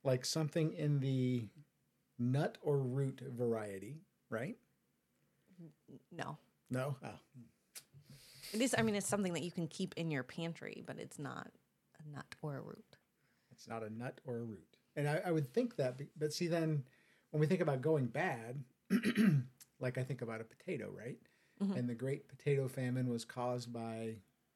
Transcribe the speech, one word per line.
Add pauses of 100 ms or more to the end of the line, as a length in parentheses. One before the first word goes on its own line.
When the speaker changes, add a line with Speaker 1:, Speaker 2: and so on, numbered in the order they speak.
Speaker 1:
like,
something
in
the (680)
nut
or
root (160)
variety, (300)
right? (1040)
Speaker 2:
N-, (120)
no. (340)
Speaker 1:
No? (100)
Oh. (1400)
Speaker 2:
It
is,
I
mean,
it's
something
that
you
can
keep
in
your
pantry,
but
it's
not (560)
a
nut
or
a
root. (540)
Speaker 1:
It's
not
a
nut
or
a
root. (180)
And
I,
I
would
think
that,
be-,
but
see,
then (460)
when
we
think
about
going
bad, (260)
<clears throat>
like,
I
think
about
a
potato,
right? (460)
Speaker 2:
Mm-hmm.
Speaker 1:
And
the
great
potato
famine
was
caused
by, (400)